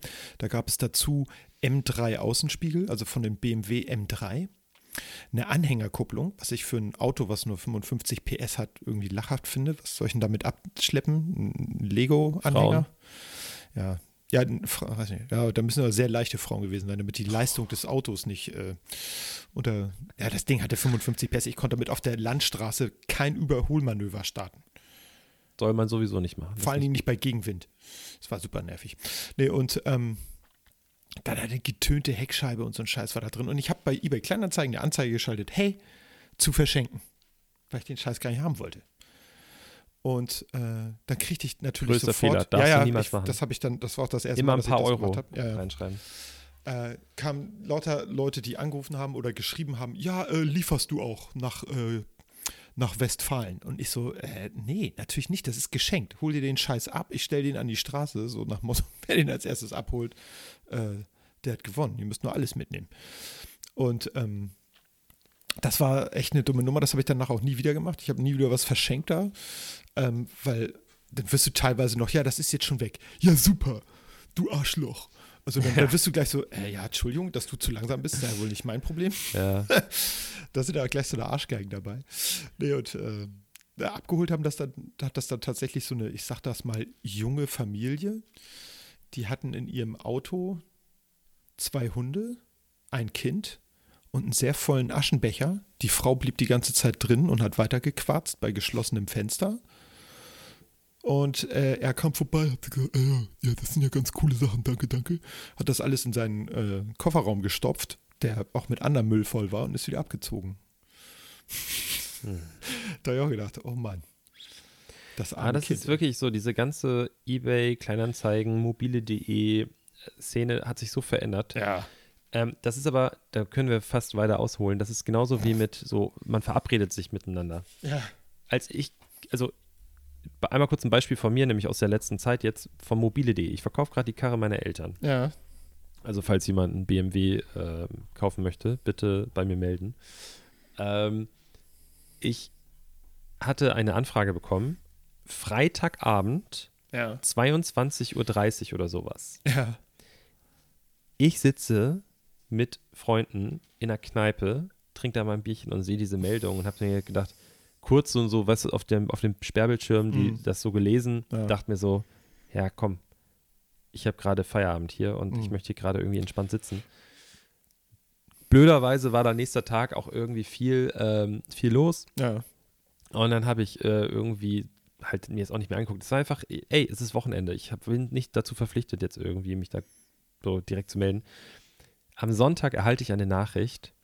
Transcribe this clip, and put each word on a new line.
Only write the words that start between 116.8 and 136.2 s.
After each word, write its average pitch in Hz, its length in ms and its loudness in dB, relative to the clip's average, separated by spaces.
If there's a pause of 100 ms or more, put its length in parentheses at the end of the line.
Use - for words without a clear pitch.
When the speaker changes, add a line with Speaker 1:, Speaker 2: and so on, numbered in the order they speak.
Speaker 2:
eBay, 123 500 2
Kleinanzeigen, 113 840 0
mobile 117 420 0
punkt 110 60 -8 (200)
de 107 380 2 (540)
Szene 120 440 -2
hat 117 140 -6
sich - 140 -6
so 135 80 -2
verändert. - 540 -2
Speaker 1:
Ja. 101 300 -2 (460)
Speaker 2:
Ähm, 117 320 0
das 120 140 -2
ist 139 100 -2
aber, 131 320 2 (140)
da 110 120 0
können 131 240 0
wir 113 120 4
fast - 340 -4
weiter 107 260 4
ausholen, 101 380 0
das 101 100 -2
ist 110 160 -6
genauso 117 400 2
wie 113 100 4
mit 110 200 0
so, - 400 -2 (100)
man 110 180 0
verabredet 104 500 0
sich - 200 -8
miteinander. 87 520 -6 (180)
Speaker 1:
Ja. 143 200 -4 (460)
Speaker 2:
Als - 220 -2
ich, - 220 -6 (380)
also, 123 220 -2 (880)
be-, - 100 0
einmal 139 180 6
kurz - 160 0
ein 117 60 2
Beispiel 120 260 4
von 110 180 2
mir, 131 120 6
nämlich 107 220 2
aus - 100 -2
der 104 100 4
letzten 104 300 0
Zeit 123 240 0
jetzt - 280 -2 (120)
von 113 160 0
mobile 117 280 4
punkt 107 120 4
de. 85 80 2
Ich 87 160 -4
verkaufe - 300 0
gerade 120 140 0
die 117 80 -4
Karre 120 240 0
meiner 107 260 0
Eltern. 90 380 -6
Speaker 1:
Ja. 135 280 2 (720)
Speaker 2:
Also 101 180 -2